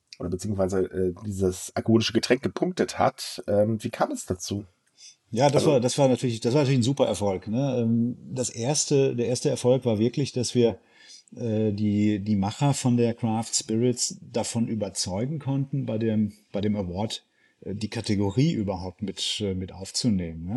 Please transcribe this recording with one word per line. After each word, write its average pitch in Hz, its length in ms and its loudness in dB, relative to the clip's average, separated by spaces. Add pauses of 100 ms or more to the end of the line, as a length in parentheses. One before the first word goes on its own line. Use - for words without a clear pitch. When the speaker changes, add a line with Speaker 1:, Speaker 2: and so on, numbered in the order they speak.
(180)
Speaker 1:
oder 131 120 -6
beziehungsweise, 95 560 0
äh, 92 280 -2 (100)
dieses 95 520 -2
alkoholische 110 380 4
Getränk 120 280 2
gepunktet - 560 -2
hat. - 500 -2
Ähm, 107 360 2
wie 113 80 -4
kam - 200 -2
es 262 140 -8
dazu? 101 400 -6 (640)
Speaker 2:
Ja, 127 200 2
das 143 140 2
Speaker 1:
Also 160 100 4
Speaker 2:
war, 131 60 6
das 120 200 0
war 139 80 6
natürlich, 120 320 0
das 117 140 0
war 151 80 4
natürlich 135 180 2
ein 117 40 4
super 135 220 2
Erfolg, 101 420 -2
ne? 127 320 -2
Ähm, 117 380 0 (140)
das 127 180 -4
erste, 135 640 0
der 120 120 -2
erste 127 240 0
Erfolg 127 340 2
war 110 140 2
wirklich, 120 320 0
dass - 240 -2
wir, 117 240 4 (560)
äh, 110 360 0
die, 104 480 2
die 107 160 0
Macher 113 380 2
von 120 240 2
der 117 160 2
Craft 113 400 -4
Spirits 117 680 0
davon 117 460 -4
überzeugen 104 680 -4
konnten, 139 480 -2
bei 117 140 -2
dem, 110 340 2 (180)
bei 101 100 -4
dem 104 140 0
Award, 98 480 -4 (420)
äh, 95 100 -8
die 107 140 -6
Kategorie 107 640 0
überhaupt 92 480 -4
mit, - 400 -6
äh, 98 120 -2
mit 92 180 -6
aufzunehmen, 90 760 -2
ne? 98 120 -6